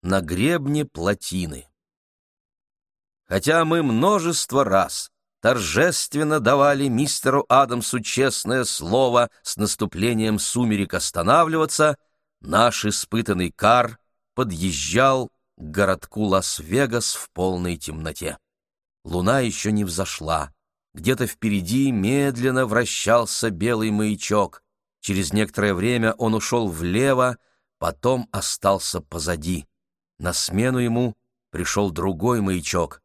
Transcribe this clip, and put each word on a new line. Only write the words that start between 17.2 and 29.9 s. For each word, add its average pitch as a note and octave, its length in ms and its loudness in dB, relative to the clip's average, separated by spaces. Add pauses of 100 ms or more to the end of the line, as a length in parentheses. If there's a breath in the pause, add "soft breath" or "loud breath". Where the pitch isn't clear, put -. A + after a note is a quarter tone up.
полной F2+ 480 -2
темноте. D#2 580 -10 (680)
Луна F#2 380 0
ещё A2 300 -2
не G#2 140 0
взошла. D#2+ 680 -4 (400)
Где-то B2 340 -2
впереди G#2+ 640 -2
медленно B2+ 760 0
вращался A2+ 840 0
белый A2 420 0
маячок. G#2 720 0 (380)
Через F#2 320 -2
некоторое G#2 400 0
время A2+ 460 0
он A2 160 0
ушёл A2 340 -2
влево, A#2+ 680 0 (440)
потом A#2+ 480 -2
остался G2 680 -2
позади. E2 680 -4 (540)